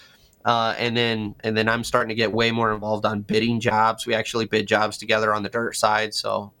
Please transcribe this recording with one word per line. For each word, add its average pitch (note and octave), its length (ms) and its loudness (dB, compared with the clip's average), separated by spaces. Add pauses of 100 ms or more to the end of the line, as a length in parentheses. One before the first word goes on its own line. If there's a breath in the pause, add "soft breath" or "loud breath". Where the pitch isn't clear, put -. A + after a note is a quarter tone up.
(440 soft breath)
Uh, A2+ 340 2
and A#2 200 -2
then, A2+ 460 -2
and A2 140 0
then A2 120 2
I'm A#2 140 0
starting A#2 260 0
to A2 60 -6
get A2+ 160 0
way A#2 200 2
more A2+ 220 2
involved G#2+ 320 -2
on G#2+ 160 -2
bidding A#2 380 2
jobs. A2 480 2
We A#2 80 0
actually A2+ 300 -2
bid G#2 220 -2
jobs G#2 300 2
together A2 360 2
on G#2+ 100 -2
the G2 60 -4
dirt A#2 260 -4
side. G#2+ 380 2
So, G#2 460 -4